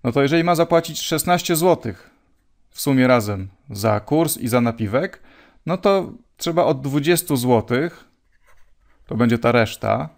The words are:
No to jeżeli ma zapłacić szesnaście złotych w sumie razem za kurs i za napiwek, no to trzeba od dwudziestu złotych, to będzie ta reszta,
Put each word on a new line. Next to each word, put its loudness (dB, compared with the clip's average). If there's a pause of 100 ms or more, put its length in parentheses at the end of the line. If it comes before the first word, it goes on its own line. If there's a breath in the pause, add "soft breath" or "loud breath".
No 0
to 0
jeżeli 2
ma 2
zapłacić 0
szesnaście -2
złotych 0 (600)
w -16
sumie 2
razem 0 (200)
za 0
kurs -2
i -6
za 2
napiwek, -4 (420 soft breath)
no -2
to 0 (260)
trzeba 0
od 0
dwudziestu 0
złotych, -2 (1000)
to -10
będzie 2
ta 0
reszta, 0